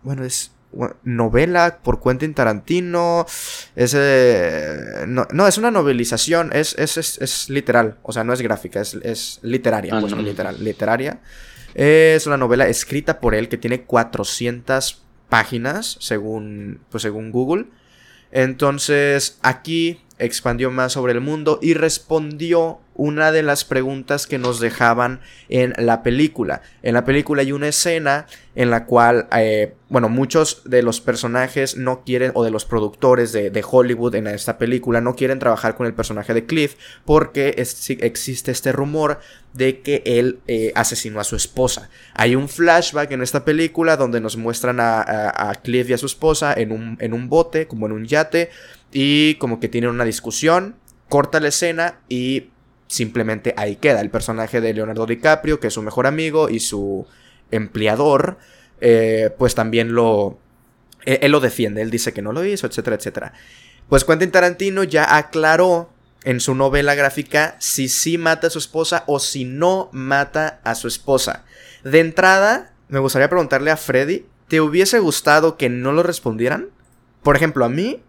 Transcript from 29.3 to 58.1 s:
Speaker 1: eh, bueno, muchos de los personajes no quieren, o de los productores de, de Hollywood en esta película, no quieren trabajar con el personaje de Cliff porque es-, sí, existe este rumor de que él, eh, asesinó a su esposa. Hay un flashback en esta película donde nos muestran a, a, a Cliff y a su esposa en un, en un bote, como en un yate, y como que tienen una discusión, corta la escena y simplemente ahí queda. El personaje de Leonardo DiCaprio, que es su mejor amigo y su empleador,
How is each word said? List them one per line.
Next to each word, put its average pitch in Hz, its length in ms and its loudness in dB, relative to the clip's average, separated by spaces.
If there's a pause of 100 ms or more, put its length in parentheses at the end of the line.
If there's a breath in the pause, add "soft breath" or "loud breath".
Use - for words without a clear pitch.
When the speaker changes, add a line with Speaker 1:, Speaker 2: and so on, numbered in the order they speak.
Speaker 1:
eh, 107 380 2 (140)
bueno, 117 200 2
muchos 135 560 0
de 123 160 4
los 117 200 0
personajes 127 760 -2
no 127 260 -4
quieren, 127 300 0
o 117 100 0
de 113 60 0
los 110 160 -4
productores 120 680 2
de, 101 200 -2
de 104 180 -4
Hollywood 120 460 2
en 104 100 -2
esta 104 320 -6
película, 120 440 0
no 123 140 -2
quieren 131 220 -2
trabajar 117 380 0
con 123 100 -4
el 113 80 -4
personaje 110 400 -6
de 113 140 0
Cliff 156 260 0 (320 loud breath)
porque 143 540 2
es-, 123 100 -2
sí, - 320 -8
existe 120 480 -4
este 127 220 -2
rumor 147 480 -2 (340 loud breath)
de 131 280 0
que 143 220 -2
él, 123 440 2
eh, 110 260 0
asesinó 110 460 -2
a 104 40 -4
su 110 120 -6
esposa. - 560 -4 (240 loud breath)
Hay 120 200 2
un 139 140 -2
flashback 165 600 2
en 127 100 -6
esta 131 240 -4
película 160 520 2
donde 120 220 0
nos 110 180 -6
muestran 117 420 -4
a, 113 220 2
a, 104 500 -4
a - 100 -4
Cliff 123 300 -2
y - 20 2
a 120 60 -2
su 139 80 -6
esposa 151 500 0
en 110 140 -2
un, 113 280 -10
en 113 140 -4
un 123 160 -6
bote, 160 380 0
como 110 180 -6
en 107 60 -4
un 110 160 -8
yate, 156 420 0 (420 loud breath)
y 147 440 2
como 117 240 -4
que 113 80 -4
tienen 120 240 -2
una 120 140 -2
discusión, 160 720 -2 (320)
corta 143 320 2
la 147 80 0
escena 170 580 -2
y 127 420 -4 (380)
simplemente 113 720 -4
ahí 104 180 -4
queda. 139 240 2
El 101 100 -4
personaje 113 520 -4
de 113 120 -2
Leonardo 110 320 -4
DiCaprio, 151 540 0
que 120 80 -4
es 104 60 -4
su 113 80 -8
mejor 123 260 -2
amigo 156 400 0
y 113 140 -2
su 98 440 -6 (460 soft breath)
empleador, 113 840 0 (420 soft breath)